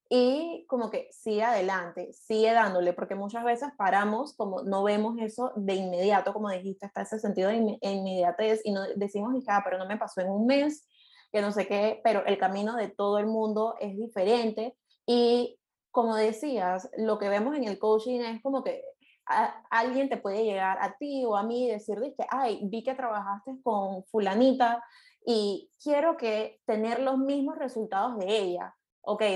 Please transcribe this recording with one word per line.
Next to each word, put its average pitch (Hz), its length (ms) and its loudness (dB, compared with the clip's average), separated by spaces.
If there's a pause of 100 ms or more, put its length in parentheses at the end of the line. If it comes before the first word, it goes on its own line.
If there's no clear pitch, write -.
y 269 600 2
como 240 220 -2
que - 220 -8
sigue 214 320 -2
adelante, 185 680 -2
sigue 220 400 2
dándole, 185 400 4
porque 196 220 -4
muchas 202 300 -6
veces 240 340 0
paramos, 208 580 2
como 196 260 -4
no 196 200 0
vemos 214 380 2
eso 233 360 -4
de 196 180 0
inmediato, 190 600 2
como 214 160 -4
dijiste, 190 360 -6
está 196 160 -6
ese 220 180 -6
sentido 190 280 0
de 220 80 2
inme-, 220 240 0
inmediatez, 196 840 0
y 214 80 0
no 196 100 -2 (140)
decimos, 202 380 -2
dije, 254 160 -4
"Ah, 202 140 2
pero 185 140 -2
no 190 80 -6
me 202 100 -6
pasó 208 240 -6
en 185 100 -2
un 208 160 0
mes", 285 400 2 (460)
que 214 80 0
no 202 120 0
sé 202 140 -2
qué, 208 380 0
pero 208 220 4
el 196 120 2
camino 202 380 -2
de 214 120 -2
todo 202 300 0
el 208 80 0
mundo 220 540 0
es 196 160 -8
diferente, 220 800 0 (300)
y 240 520 4 (320)
como 226 260 2
decías, 214 800 0
lo 214 220 0
que 208 100 -2
vemos 208 280 0
en 269 80 0
el 202 140 -4
coaching 220 420 2
es 226 220 -6
como 269 220 -2
que - 200 -6 (420)
a-, - 440 0
alguien 254 380 2
te 247 80 -2
puede 202 280 -2
llegar 190 360 0
a 190 180 -4
ti 277 260 -4
o 220 120 0
a 202 80 0
mí 240 220 -2
y 240 40 0
decir, 208 300 -4
dije, 269 300 -6
"Ay, 240 340 -2
vi 214 200 -4
que 262 100 -2
trabajaste 214 680 -6
con 196 440 -2
fulanita 233 760 4 (420)
y 208 440 0 (120)
quiero 302 340 2
que 220 500 -4
tener 226 340 0
los 269 180 0
mismos 277 400 0
resultados 233 600 -2
de 196 200 0
ella". 180 360 -4 (280)
Ok, 214 200 -2 (140)